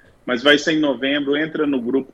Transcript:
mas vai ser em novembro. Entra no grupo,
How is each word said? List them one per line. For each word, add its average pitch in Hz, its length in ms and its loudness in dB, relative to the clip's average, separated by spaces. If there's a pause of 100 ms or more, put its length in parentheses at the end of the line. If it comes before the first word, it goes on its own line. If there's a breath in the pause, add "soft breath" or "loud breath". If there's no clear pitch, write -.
(260 soft breath)
mas 123 160 -2
vai 147 160 6
ser 165 160 -2
em 156 60 0
novembro. 139 560 -2
Entra 151 300 -2
no 139 160 0
grupo, 131 320 -2